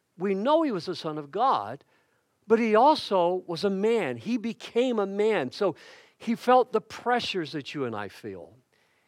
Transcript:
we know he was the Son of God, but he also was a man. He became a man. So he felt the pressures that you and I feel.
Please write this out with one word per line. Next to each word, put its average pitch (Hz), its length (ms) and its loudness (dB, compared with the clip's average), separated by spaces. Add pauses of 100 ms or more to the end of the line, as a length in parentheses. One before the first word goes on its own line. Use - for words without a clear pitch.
(180)
we 196 160 -2
know 294 300 2
he 269 80 -2
was 175 120 -4
the 180 100 -6
Son 151 220 -8
of 143 140 -12
God, 151 520 -2 (640)
but 220 120 6
he 220 180 2
also 185 680 4
was 170 180 -6
a 202 60 0
man. 196 480 0
He 214 180 -4
became 233 640 -2
a 196 80 0
man. 196 440 0
So 190 260 -2 (420)
he 226 160 -2
felt 247 400 4
the 214 80 0
pressures 202 680 -4
that 147 220 -8
you 139 120 -4
and 110 100 -6
I 104 120 -8
feel. 95 440 -14 (560)